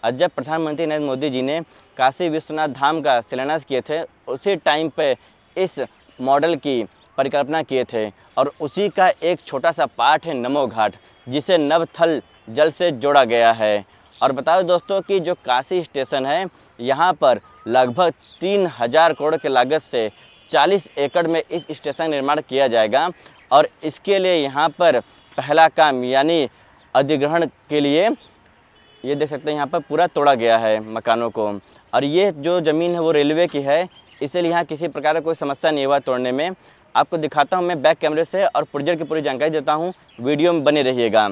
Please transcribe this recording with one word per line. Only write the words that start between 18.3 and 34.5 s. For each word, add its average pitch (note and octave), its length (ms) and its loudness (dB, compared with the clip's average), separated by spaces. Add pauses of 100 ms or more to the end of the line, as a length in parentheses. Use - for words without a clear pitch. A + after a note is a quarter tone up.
तीन G3 300 0
हज़ार C#3 420 2
करोड़ D3+ 240 -2
के D3 120 -4
लागत C3 340 2
से A2 280 -4 (400)
चालीस D#3+ 480 2
एकड़ D3+ 280 0
में E3 160 0
इस - 280 -8
स्टेशन D#3 400 -6
निर्माण C#3+ 320 -2
किया C3+ 260 0
जाएगा A2+ 400 2 (420)
और D3 180 6 (160)
इसके G3 340 -2
लिए F#3 180 2
यहाँ C#3+ 340 0
पर D3+ 300 2 (380)
पहला D3+ 320 4
काम C#3 340 2
यानी C#3 440 0 (460)
अधिग्रहण D3 520 2 (220)
के D3 120 0
लिए D3+ 280 2 (960)
ये C#3 100 -2
देख D3 140 -2
सकते C#3+ 220 -6
हैं D3+ 40 -4
यहाँ D3 120 -2
पर E3+ 140 -4
पूरा D#3 280 -2
तोड़ा C#3+ 260 2
गया A2+ 240 4
है A2 240 2
मकानों A2+ 480 -2
को। G#2+ 180 -4 (440)
और C3 120 0
ये F3+ 300 0
जो E3 280 -2
ज़मीन D#3+ 300 0
है E3+ 80 -4
वो D#3+ 120 0
रेलवे D3+ 340 2
की D3+ 140 -4
है, D3+ 280 0 (320)
इसीलिए E3 300 -2